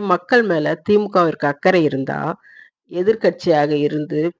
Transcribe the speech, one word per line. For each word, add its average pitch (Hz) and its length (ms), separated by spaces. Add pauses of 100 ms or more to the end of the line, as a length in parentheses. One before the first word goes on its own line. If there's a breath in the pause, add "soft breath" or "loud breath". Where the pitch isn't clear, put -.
மக்கள் 196 380
மேல 160 360
தி 208 180
மு 208 120
கவிற்கு 165 380
அக்கறை 180 360
இருந்தா 135 360 (720 soft breath)
எதிர்க்கட்சியாக 180 880
இருந்து 147 400 (200)